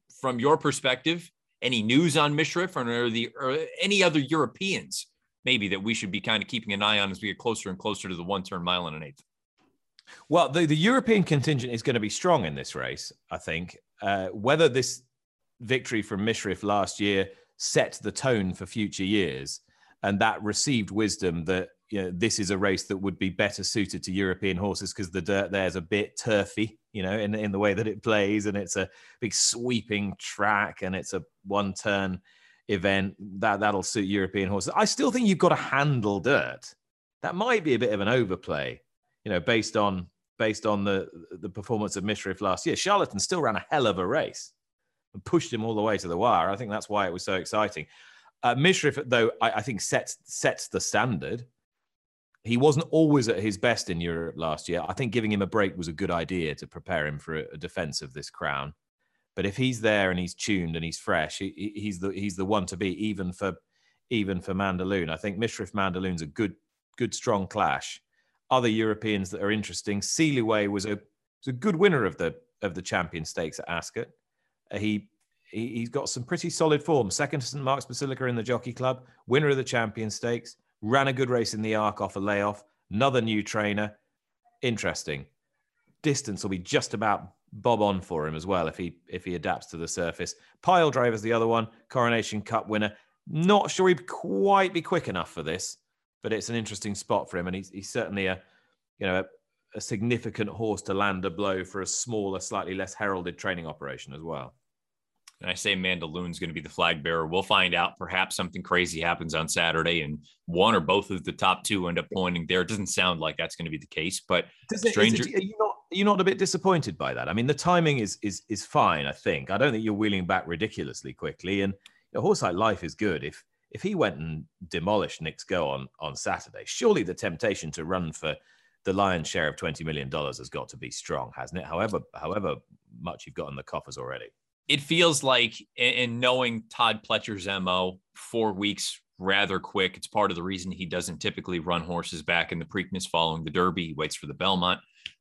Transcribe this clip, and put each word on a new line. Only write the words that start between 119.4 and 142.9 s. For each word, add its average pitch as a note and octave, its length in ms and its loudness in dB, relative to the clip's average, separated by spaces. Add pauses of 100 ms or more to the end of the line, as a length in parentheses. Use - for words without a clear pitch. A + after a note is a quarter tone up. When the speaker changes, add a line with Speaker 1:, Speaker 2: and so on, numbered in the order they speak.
Speaker 2:
I G2+ 80 2
don't C#3 120 4
think A2 120 -2
you're G#2+ 100 2
wheeling G2+ 320 2
back F2+ 220 0
ridiculously D#2+ 640 -6
quickly. F2+ 480 -2
And G2 140 0 (400)
a - 40 -2
horse F3+ 220 2
like F2+ 140 0
Life G#2+ 280 2
is D#2+ 120 -8
Good, E2+ 280 0
if, - 200 -10 (260)
if - 140 -12
he G3+ 100 -2
went G#2+ 240 0
and D#2 260 -6 (260)
demolished F2+ 520 0
Knicks D#2 220 -8
Go E2+ 260 0
on, C2+ 180 -6 (120)
on D2+ 160 -8
Saturday, - 500 -6
surely G#3 380 2
the F2 100 -4
temptation F2+ 580 -2
to D#2+ 140 -8
run F2 260 -2
for D2+ 240 -4 (500)
the G2 80 2
lion's F#2 340 2
share E2 200 0
of D2 80 -2
twenty D#2+ 280 -6
million D2 260 -6
dollars C#2 300 -6
has B1+ 100 -14
got C2 200 -10
to C2 80 -18
be B1 120 -12
strong, C2 460 -8
hasn't C2 240 -10
it? D2 60 -8
However, F2 340 -2 (160)
however D#2+ 400 -4 (440)
much D#2 280 -12
you've - 80 -18
got D#2 140 -8
in C#2+ 60 -12
the C2+ 80 -12
coffers C#2 360 -10
already. B1+ 260 -10 (420)
Speaker 1:
It C#3+ 140 2
feels E3 420 4
like, A#2+ 300 4 (240)
in, B2 160 4
in A#2+ 260 0
knowing B2 500 2
Todd A2 320 2
Pletcher's G#2+ 460 -4
M F#2+ 220 -2
O, F#2 300 0 (140)
four A2 380 -2
weeks, G2 480 -4 (180)
rather F#2+ 420 2
quick. F#2 360 0
It's - 120 -16
part G2+ 240 6
of F2+ 40 -2
the E2+ 80 -6
reason F#2 280 -6
he F2 140 -8
doesn't E2+ 340 -4
typically F#2 400 -4
run E2+ 220 0
horses E2+ 400 -6
back E2+ 300 0
in F2 80 -4
the E2 60 -6
Preakness F#2 420 -4